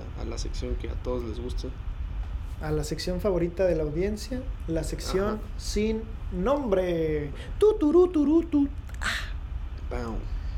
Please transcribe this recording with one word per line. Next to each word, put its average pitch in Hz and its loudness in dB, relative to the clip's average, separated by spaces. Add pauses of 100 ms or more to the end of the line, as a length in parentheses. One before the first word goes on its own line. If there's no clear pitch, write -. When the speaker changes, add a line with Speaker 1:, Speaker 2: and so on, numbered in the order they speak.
(200)
Speaker 1:
a 117 -6
la 117 -4
sección - -4
que 117 -4
a - -4
todos 123 -2
les 113 -6
gusta? 123 -4 (920)
Speaker 2:
A 151 -4
la 151 0
sección 175 -4
favorita 175 2
de 170 4
la 160 0
audiencia, 208 -2 (260)
la 160 0
sección 196 0
Speaker 1:
Ajá. - -4 (220)
Speaker 2:
sin 220 0 (300)
nombre. 180 2 (300)
Tu, 427 8
turú, 349 8
turú, 311 6
tu. 285 4 (340)
Ah. - -2 (840)
Speaker 1:
Pau, 117 -4 (420)